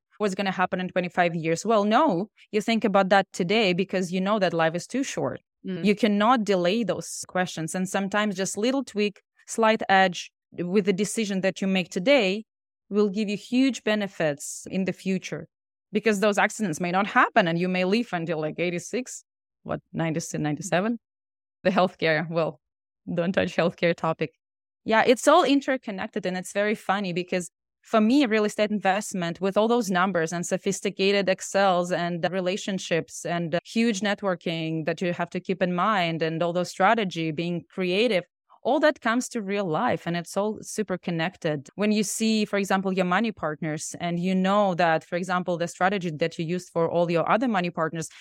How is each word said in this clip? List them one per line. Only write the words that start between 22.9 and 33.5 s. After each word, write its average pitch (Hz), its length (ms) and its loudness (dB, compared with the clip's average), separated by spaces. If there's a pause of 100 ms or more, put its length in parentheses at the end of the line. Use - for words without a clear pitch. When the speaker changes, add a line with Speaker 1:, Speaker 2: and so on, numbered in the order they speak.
Speaker 1:
don't 175 200 -2
touch 185 240 0
healthcare 175 380 2
topic. 160 400 -4 (500)
Yeah, 220 200 4
it's 247 220 4
all 320 160 8
interconnected, 254 840 -2
and 185 120 -2
it's 180 160 -10
very 208 220 0
funny 196 360 -2
because 175 400 -2 (300)
for - 180 2
me, 247 260 6
real 214 200 2
estate 208 260 0
investment 190 720 -2
with 190 160 0
all 214 100 4
those 226 240 2
numbers 180 400 0
and 175 140 -6
sophisticated 196 840 0
Excels 185 640 2
and 175 400 -2
relationships 180 920 -4
and 170 400 -2